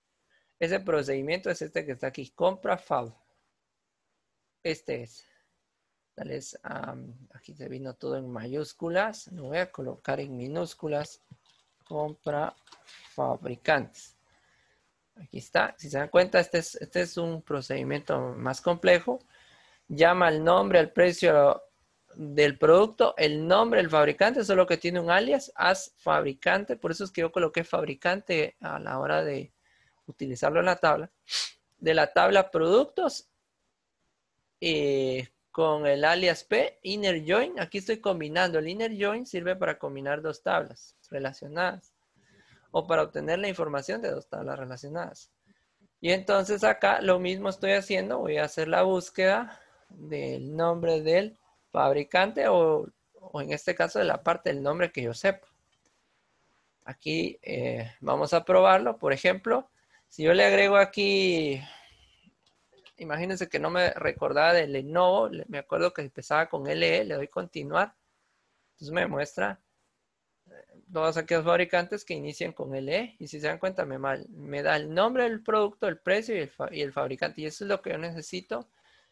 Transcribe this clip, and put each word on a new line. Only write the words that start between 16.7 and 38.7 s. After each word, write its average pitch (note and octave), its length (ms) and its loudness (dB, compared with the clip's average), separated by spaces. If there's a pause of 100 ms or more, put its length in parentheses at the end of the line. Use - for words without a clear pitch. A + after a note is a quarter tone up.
este F3 260 -4
es E3+ 160 -6
un E3 240 -6
procedimiento C#3 800 -4 (180)
más B2 240 -6
complejo. F3 580 2 (680)
Llama E3+ 420 6
al D#3 140 0
nombre, F3+ 360 6
al D#3 120 4
precio E3+ 720 4 (540)
del D3 420 2
producto, G3+ 600 6
el D#3 280 0
nombre G#3+ 360 4
del E3 100 -4
fabricante, D#3 520 4
solo F#3+ 220 4
que E3 120 2
tiene F3 220 -4
un E3+ 120 -2
alias, B3+ 420 2
haz F3+ 440 0
fabricante. E3 800 0
Por E3 160 -4
eso F3+ 120 -8
es F#3+ 80 -10
que F3 100 -4
yo E3 100 0
coloqué E3 320 0
fabricante E3 1000 -2
a D#3 180 -8
la - 180 -8
hora D3+ 260 0
de C#3 280 -6 (560)
utilizarlo D3 540 -2
en F3+ 40 -2
la F3+ 120 2
tabla. D#3 340 0 (640)
De D#3+ 160 0
la D3+ 200 2
tabla F#3+ 360 4
productos, A3+ 760 0 (1300)
eh, C#3 720 0 (220)
con D3+ 340 0
el C#3+ 180 4
alias E3+ 400 4
P, - 380 0
inner F#3+ 440 -2
join. A#3+ 340 0
Aquí F3 180 -6
estoy A3 220 -4
combinando. E3+ 580 0
El D#3 100 0
inner A3 300 -4